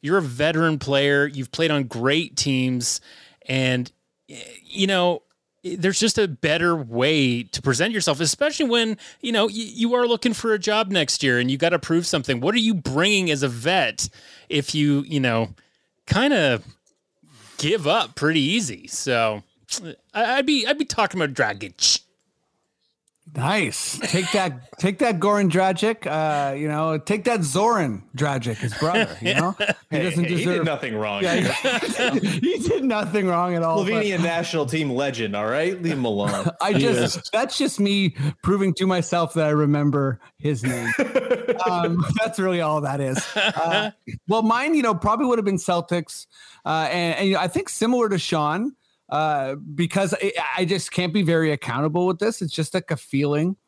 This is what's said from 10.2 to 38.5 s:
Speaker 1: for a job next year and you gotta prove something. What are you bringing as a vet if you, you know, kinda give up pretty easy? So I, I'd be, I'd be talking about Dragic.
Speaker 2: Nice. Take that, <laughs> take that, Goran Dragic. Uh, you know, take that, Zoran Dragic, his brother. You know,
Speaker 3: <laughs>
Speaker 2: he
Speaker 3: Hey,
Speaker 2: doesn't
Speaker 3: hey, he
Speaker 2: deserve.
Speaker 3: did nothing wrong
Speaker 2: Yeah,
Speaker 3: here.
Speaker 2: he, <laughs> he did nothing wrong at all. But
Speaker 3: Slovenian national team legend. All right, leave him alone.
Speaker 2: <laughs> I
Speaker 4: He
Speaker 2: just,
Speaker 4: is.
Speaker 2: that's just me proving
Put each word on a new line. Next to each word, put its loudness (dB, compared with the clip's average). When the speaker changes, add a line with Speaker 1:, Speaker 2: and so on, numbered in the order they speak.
Speaker 1:
for -2
a 2
job 0
next 0
year 4
and 2
you 0
gotta 2
prove 2
something. 0
What 0
are 2
you 2
bringing 2
as 0
a 0
vet 0
if -2
you, 2
you -2
know, 0
kinda 4
give 0
up 0
pretty 2
easy? -2
So -2
I, 0
I'd 0
be, 2
I'd 0
be -2
talking -2
about -2
Dragic. 0
Speaker 2:
Nice. -2
Take -2
that, -2
<laughs> -20
take 0
that, 2
Goran 4
Dragic. 2
Uh, 0
you -4
know, 0
take -2
that, 2
Zoran 2
Dragic, -2
his -6
brother. 0
You 2
know, 0
Speaker 3:
<laughs> -10
Speaker 2:
he 0
Speaker 3:
Hey, 0
Speaker 2:
doesn't 0
Speaker 3:
hey, -2
he 0
Speaker 2:
deserve. 2
Speaker 3:
did 0
nothing -4
wrong -2
Speaker 2:
Yeah, 2
Speaker 3:
here. 0
Speaker 2:
he, 0
<laughs> 0
he 0
did 0
nothing 0
wrong 2
at 0
all. 2
But 0
Speaker 3:
Slovenian 0
national -2
team -2
legend. -2
All -2
right, -2
leave -2
him -2
alone. -2
Speaker 2:
<laughs> -10
I 0
Speaker 4:
He -2
Speaker 2:
just, 0
Speaker 4:
is. -12
Speaker 2:
that's -2
just -2
me 2
proving 2